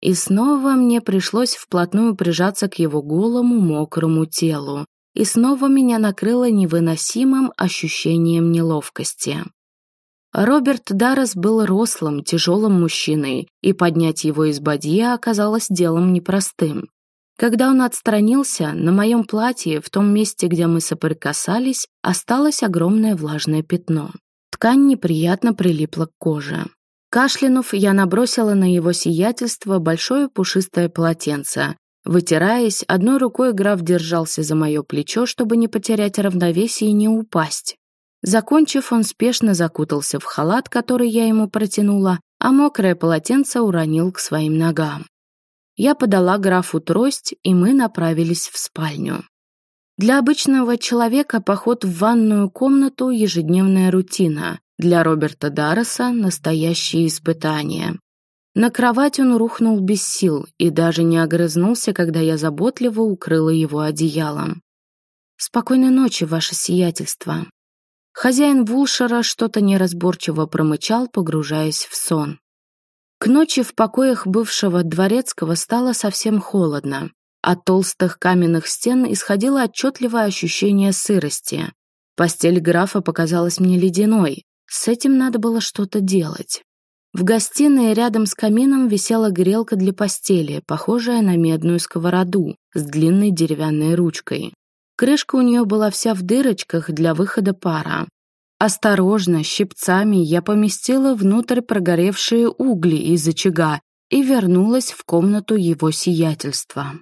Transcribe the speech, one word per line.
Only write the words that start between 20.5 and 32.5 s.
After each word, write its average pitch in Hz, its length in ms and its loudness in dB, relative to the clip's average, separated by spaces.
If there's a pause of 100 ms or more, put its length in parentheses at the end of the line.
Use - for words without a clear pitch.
мы 165 140 2
соприкасались, 165 1080 -4 (160)
осталось 262 600 0
огромное 202 520 2
влажное 156 480 -4
пятно. 160 480 -4 (400)
Ткань 269 360 2
неприятно 180 680 0
прилипла 160 520 -2
к - 120 -18
коже. 147 480 -6 (440)
Кашлянув, 262 640 0
я 202 180 2
набросила 202 640 2
на 185 180 4
его 175 200 2
сиятельство 196 840 -2
большое 180 500 -2
пушистое 185 600 -2
полотенце. 147 880 -4 (280)
Вытираясь, 180 840 2